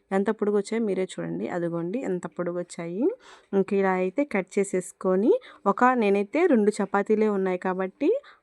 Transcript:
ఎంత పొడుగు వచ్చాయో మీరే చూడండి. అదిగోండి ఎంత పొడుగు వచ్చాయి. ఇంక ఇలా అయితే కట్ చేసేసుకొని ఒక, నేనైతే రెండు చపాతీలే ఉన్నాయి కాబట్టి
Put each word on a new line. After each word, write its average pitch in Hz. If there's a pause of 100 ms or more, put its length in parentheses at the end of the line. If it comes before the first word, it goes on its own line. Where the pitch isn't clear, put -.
(120)
ఎంత 196
పొడుగు 208
వచ్చాయో 214
మీరే 185
చూడండి. 170
అదిగోండి 170
ఎంత 185
పొడుగు 175
వచ్చాయి. 175 (480)
ఇంక 196
ఇలా 196
అయితే 185
కట్ 202
చేసేసుకొని 190 (340)
ఒక, 202 (100)
నేనైతే 202
రెండు 220
చపాతీలే 208
ఉన్నాయి 190
కాబట్టి 190 (340)